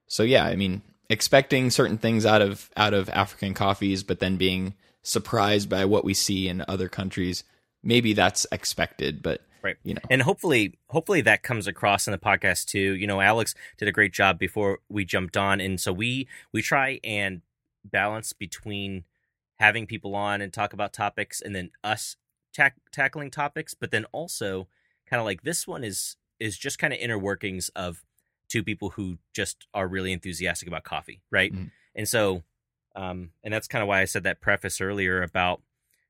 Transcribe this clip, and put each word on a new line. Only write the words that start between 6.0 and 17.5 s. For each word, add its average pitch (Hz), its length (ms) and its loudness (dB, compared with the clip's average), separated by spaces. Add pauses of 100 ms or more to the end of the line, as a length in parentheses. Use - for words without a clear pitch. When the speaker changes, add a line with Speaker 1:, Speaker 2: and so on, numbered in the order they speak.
Speaker 1:
we 98 100 0
see 95 360 0
in 90 180 -6
other 95 220 -4
countries, 92 540 -4 (400)
maybe 117 300 4
that's 101 380 4
expected, - 720 -4
but, - 200 -2 (200)
Speaker 2:
Right. 92 220 -6
Speaker 1:
you 92 100 -6
know. - 160 -8
Speaker 2:
And 135 120 4
hopefully, 123 560 0 (120)
hopefully 165 320 0
that 104 220 4
comes 107 240 -4
across 101 400 2
in 110 60 -2
the 92 40 -4
podcast 95 500 2
too. 98 280 0
You 98 120 -4
know, 98 140 0
Alex 107 320 4 (240)
did 104 120 -2
a - 20 0
great 101 220 4
job 95 260 4
before 98 480 -2
we 101 180 -4
jumped 92 300 -2
on. 98 240 2
And 95 220 -4
so 101 100 -4
we, 120 360 -4 (260)
we 110 80 -2
try 135 420 0
and 101 380 -4 (420)